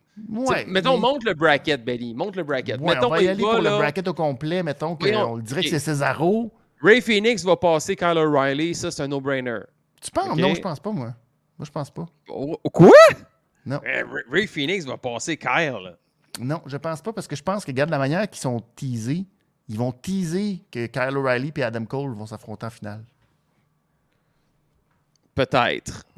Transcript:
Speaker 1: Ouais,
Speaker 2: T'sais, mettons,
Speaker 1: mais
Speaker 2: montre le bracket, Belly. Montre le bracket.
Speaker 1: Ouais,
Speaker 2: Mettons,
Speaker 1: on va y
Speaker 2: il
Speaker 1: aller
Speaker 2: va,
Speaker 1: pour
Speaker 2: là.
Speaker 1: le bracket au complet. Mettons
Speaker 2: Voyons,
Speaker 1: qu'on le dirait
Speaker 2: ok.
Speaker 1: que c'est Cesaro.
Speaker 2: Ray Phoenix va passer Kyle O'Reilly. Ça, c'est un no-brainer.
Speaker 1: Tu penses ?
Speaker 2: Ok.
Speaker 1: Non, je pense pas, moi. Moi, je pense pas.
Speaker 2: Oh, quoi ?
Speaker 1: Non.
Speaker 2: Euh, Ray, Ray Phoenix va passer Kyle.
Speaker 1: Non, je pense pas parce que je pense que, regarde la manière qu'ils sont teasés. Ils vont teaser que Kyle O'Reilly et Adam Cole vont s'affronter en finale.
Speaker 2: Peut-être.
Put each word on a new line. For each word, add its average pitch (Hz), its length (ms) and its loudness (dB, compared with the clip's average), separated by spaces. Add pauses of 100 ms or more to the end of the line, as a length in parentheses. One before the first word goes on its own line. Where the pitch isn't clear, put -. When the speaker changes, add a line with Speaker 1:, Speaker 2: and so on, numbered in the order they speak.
(300)
Speaker 1:
Ouais, 233 160 -6
Speaker 2:
T'sais, 208 200 0
mettons, 185 280 0
Speaker 1:
mais 240 80 0
Speaker 2:
montre 247 240 0
le 196 80 -2
bracket, 147 500 2
Belly. 120 300 -6
Montre 185 240 -6
le 170 60 -4
bracket. 127 360 -4
Speaker 1:
Ouais, 170 140 2
Speaker 2:
Mettons, 247 140 2
Speaker 1:
on - 20 0
va 160 100 2
y 185 40 4
Speaker 2:
il 180 40 4
Speaker 1:
aller 196 160 -2
Speaker 2:
va, 220 80 2
Speaker 1:
pour 226 80 2
Speaker 2:
là. 165 120 2
Speaker 1:
le 208 40 0
bracket 175 320 -2
au 175 60 -4
complet. 156 480 -2
Mettons 156 360 -6
Speaker 2:
Voyons, 202 300 0
Speaker 1:
qu'on 117 80 -6
le 120 60 -8
dirait 131 180 -6
Speaker 2:
ok. 160 40 0
Speaker 1:
que 147 60 -2
c'est 156 100 0
Cesaro. 151 680 0 (320)
Speaker 2:
Ray 220 200 6
Phoenix 214 420 0
va 175 140 4
passer 170 360 0
Kyle 175 220 0
O'Reilly. 151 580 0
Ça, 170 160 -6
c'est 156 120 -8
un 139 60 -4
no-brainer. 131 520 -4 (400)
Speaker 1:
Tu - 100 -14
penses ? 370 200 -4
Speaker 2:
Ok. 156 80 -2
Speaker 1:
Non, 185 160 2
je 175 80 -4
pense 165 180 -8
pas, 214 120 -8
moi. 123 220 -6 (440)
Moi, - 80 -12
je - 60 -18
pense 143 180 -8
pas. 165 160 -12 (220)
Speaker 2:
Oh, 139 280 -8 (160)
quoi ? 180 180 12 (760)
Speaker 1:
Non. 135 180 -6
Speaker 2:
Euh, 123 280 -4
Ray, 143 180 -8
Ray 190 160 0
Phoenix 160 400 -4
va 123 100 -10
passer 123 400 -6
Kyle. 123 600 -2 (440)
Speaker 1:
Non, 143 260 -6
je 139 100 -10
pense 160 260 -8
pas 220 100 -8
parce 190 140 -10
que - 80 -12
je - 80 -10
pense 196 220 -6
que, - 80 -10
regarde 139 180 -2
la 151 80 -2
manière 156 320 -2
qu'ils - 100 -18
sont 123 200 -4 (160)
teasés. 131 500 -6 (420)
Ils 107 80 -10
vont 123 140 -4
teaser 185 800 -6
que 117 160 -6
Kyle 131 300 -4
O'Reilly 135 400 -2
et 139 80 -2
Adam 113 200 -4
Cole 139 300 -6
vont 107 120 -12
s'affronter 107 400 -14
en 113 40 -10
finale. 107 340 -14 (2250)
Speaker 2:
Peut-être. 120 680 0 (160)